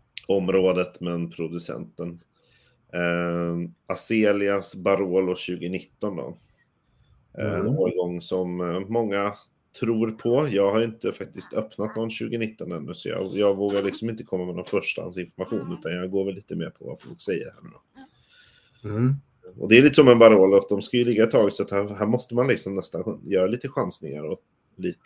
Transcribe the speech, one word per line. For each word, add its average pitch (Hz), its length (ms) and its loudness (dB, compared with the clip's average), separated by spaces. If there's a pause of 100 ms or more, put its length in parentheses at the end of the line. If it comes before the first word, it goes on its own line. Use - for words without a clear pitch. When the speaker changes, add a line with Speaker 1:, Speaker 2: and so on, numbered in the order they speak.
(280)
Speaker 1:
området, 92 720 2
men 85 300 -4
producenten. 85 920 -10 (720)
Eh, 87 800 -2 (160)
Azelias 101 920 0
Barolo 95 600 2
tjugonitton 90 800 -8
då. 64 200 -10 (1040)
Eh, 71 160 -4
en 90 60 -2
Speaker 2:
Mm. 120 180 0
Speaker 1:
årgång 90 420 -2
som, 90 400 -4
eh, 87 200 -2
många 101 540 -2 (460)
tror 113 300 0
på. 123 400 0
Jag 98 220 2
har 110 100 2
inte 113 300 -4
faktiskt - 420 -12
öppnat 110 420 -6
någon 113 140 -4
tjugonitton 113 640 -8
ännu, 80 220 -10
så - 140 -12
jag, 92 180 -4
jag 101 300 2
vågar 101 260 0
liksom 104 280 -4
inte 113 140 -10
komma 92 220 -4
med 90 80 -8
någon 87 100 -8
förstahandsinformation, 90 1160 -6
utan 82 140 -8
jag 90 180 -6
går 98 140 -2
väl 98 100 -6
lite 90 220 -12
mer 82 140 -6
på - 140 -20
vad 67 160 -14
folk - 200 -18
säger 101 240 -4
här - 180 -18
nu - 100 -18
då. - 1160 -20
Speaker 2:
Mm. 120 260 2 (440)
Speaker 1:
Och - 100 -4
det 110 100 10
är 131 40 12
lite 143 120 6
som 143 140 8
en 120 100 10
Barolo, 98 380 10
att 98 120 4
de 104 140 -2
ska - 140 -4
ju 120 80 2
ligga 113 200 2
ett 113 60 2
tag, 110 220 4
så - 100 -2
att - 80 -8
här, 101 180 -2
här 104 180 -4
måste 117 280 -2
man 123 140 2
liksom 98 260 -2
nästan 90 500 -8
göra 92 220 2
lite 120 220 -4
chansningar 82 560 -8
och 78 160 -8 (360)
lite, 92 300 -6